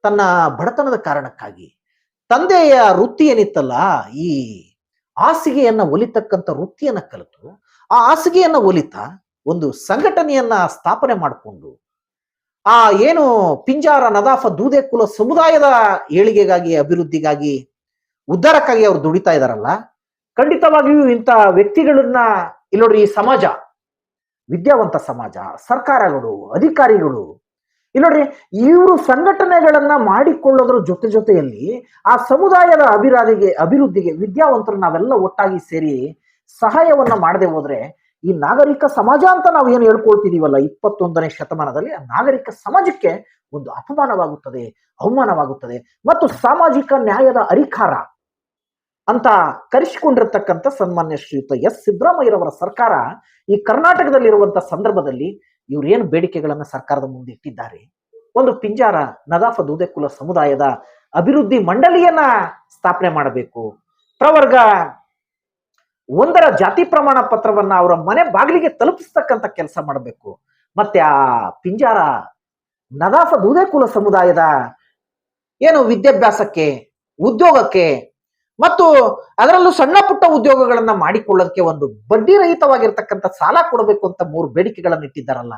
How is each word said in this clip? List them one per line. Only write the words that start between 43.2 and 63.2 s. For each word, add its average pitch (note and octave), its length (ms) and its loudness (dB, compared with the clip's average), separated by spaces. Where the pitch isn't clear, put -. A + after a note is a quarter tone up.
ಒಂದು C#3 180 -14
ಅಪಮಾನವಾಗುತ್ತದೆ, D#3+ 1300 -8
ಅವಮಾನವಾಗುತ್ತದೆ. D3 1080 -6
ಮತ್ತು E4 220 0
ಸಾಮಾಜಿಕ C#4 720 0
ನ್ಯಾಯದ A#3+ 380 0
ಅಧಿಕಾರ D3+ 440 0
ಅಂತ A#3 180 -2
ಕರೆಸಿಕೊಂಡಿರ್ತಕ್ಕಂಥ A3+ 960 -2
ಸನ್ಮಾನ್ಯ E3+ 380 -6
ಶ್ರೀಯುತ C#3 360 -10
ಎಸ್ - 200 -4
ಸಿದ್ದರಾಮಯ್ಯರವರ A3 640 0
ಸರ್ಕಾರ G#3+ 440 -4
ಈ G3+ 140 0
ಕರ್ನಾಟಕದಲ್ಲಿರುವಂತ C4 960 2
ಸಂದರ್ಭದಲ್ಲಿ F3 1000 -6
ಇವ್ರು C#3+ 180 -6
ಏನು A3 160 0
ಬೇಡಿಕೆಗಳನ್ನ D#3 580 -6
ಸರ್ಕಾರದ C#3 420 -8
ಮುಂದೆ B2+ 280 -16
ಇಟ್ಟಿದ್ದಾರೆ, A2+ 600 -18
ಒಂದು B3+ 200 0
ಪಿಂಜಾರ G#3+ 420 -2
ನದಾಫ G3 320 -2
ದೂದೆ D#3+ 260 -6
ಕುಲ D3 200 -8
ಸಮುದಾಯದ D3 560 -4
ಅಭಿವೃದ್ಧಿ A3+ 440 0
ಮಂಡಳಿಯನ್ನ E4 600 2
ಸ್ಥಾಪನೆ F3+ 320 -2
ಮಾಡಬೇಕು, B2 680 -6